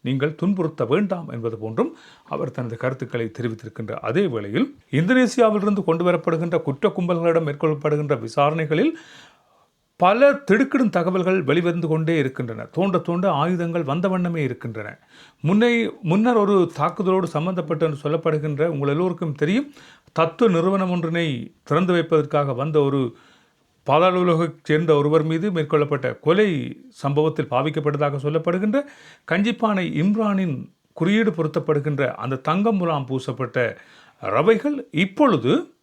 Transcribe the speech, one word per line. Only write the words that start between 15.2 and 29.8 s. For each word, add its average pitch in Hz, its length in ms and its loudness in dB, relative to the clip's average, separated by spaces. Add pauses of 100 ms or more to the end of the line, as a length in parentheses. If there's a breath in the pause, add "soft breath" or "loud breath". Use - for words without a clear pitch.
முன்னை, 226 500 2 (100)
முன்னர் 214 340 2
ஒரு 196 420 4
தாக்குதலோடு 180 460 0 (100)
சம்பந்தப்பட்டு 165 460 -4
என்று 151 300 -2
சொல்லப்படுகின்ற, 156 560 -2
உங்கள் 143 240 -2
எல்லோருக்கும் 170 460 -2
தெரியும், 208 380 0 (400 loud breath)
தத்துவ 170 380 2
நிறுவனம் 180 400 2
ஒன்றினை 165 640 -2 (100)
திறந்து 175 300 2
வைப்பதற்காக 151 600 2
வந்த 147 280 0
ஒரு 139 340 0 (680 soft breath)
பாதாள 180 360 4
உலகைச் 170 440 0
சேர்ந்த 156 320 2
ஒருவர் 147 280 2
மீது 160 280 -2
மேற்கொள்ளப்பட்ட 147 680 -2
கொலை 160 580 0 (120)
சம்பவத்தில் 151 640 0
பாவிக்கப்பட்டதாக 143 640 -2
சொல்லப்படுகின்ற 175 680 -2 (500 loud breath)
கஞ்சிப்பானை 202 600 0 (100)